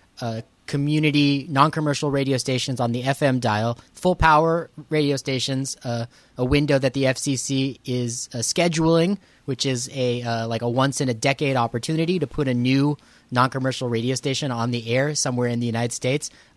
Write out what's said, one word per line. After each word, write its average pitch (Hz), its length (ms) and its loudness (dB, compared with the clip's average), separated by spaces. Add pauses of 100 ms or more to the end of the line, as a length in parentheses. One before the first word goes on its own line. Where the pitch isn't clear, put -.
(220)
uh, 113 200 -6 (260)
community, 147 800 2
non-commercial 147 640 0
radio 139 260 0
stations 127 420 -2
on 120 120 0
the 123 120 -4
F 139 200 -2
M 131 160 2
dial, 117 400 0 (140)
full 180 220 0
power 160 540 4 (200)
radio 147 280 2
stations, 131 640 -4
uh, 117 220 -4 (320)
a 127 80 -2
window 143 320 4
that 131 160 0
the 135 140 2
F 127 100 2
C 139 180 -2
C 135 500 -2
is, 123 500 -4
uh, - 20 -8
scheduling, 165 800 2 (280)
which 135 200 -4
is 131 260 -2
a, 123 300 -2
uh, 117 260 -4
like, 113 140 -4
a 120 80 -2
once 131 320 2
in 131 80 0
a 120 60 0
decade 135 400 0
opportunity 160 640 0
to 151 80 -2
put 147 200 -4
a 127 60 2
new 135 420 2 (360)
non-commercial 127 580 0
radio 120 260 0
station 135 360 -2
on 117 200 -2
the 117 220 -4
air 139 220 2
somewhere 123 320 0
in 120 120 -2
the 120 60 0
United 117 260 -2
States. 135 380 -2 (280)